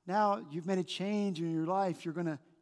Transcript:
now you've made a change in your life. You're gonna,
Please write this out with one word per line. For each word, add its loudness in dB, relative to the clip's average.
now 2
you've -6
made 2
a 2
change -2
in 0
your 0
life. 0
You're -4
gonna, -2